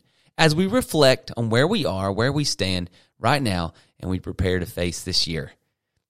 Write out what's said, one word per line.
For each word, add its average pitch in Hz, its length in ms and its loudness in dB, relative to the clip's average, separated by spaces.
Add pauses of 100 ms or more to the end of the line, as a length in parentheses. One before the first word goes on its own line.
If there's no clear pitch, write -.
(380)
as 160 160 4
we 190 140 2
reflect 156 680 2
on 117 140 -2
where 123 160 4
we 190 180 0
are, 95 280 -2
where 113 180 0
we 143 140 -2
stand 92 440 -2 (300)
right 143 240 0
now, 90 300 -2 (260)
and - 100 -8
we 92 120 -2
prepare 92 400 -2
to 85 60 -4
face 87 360 -6
this - 240 -2
year. 78 240 -6 (600)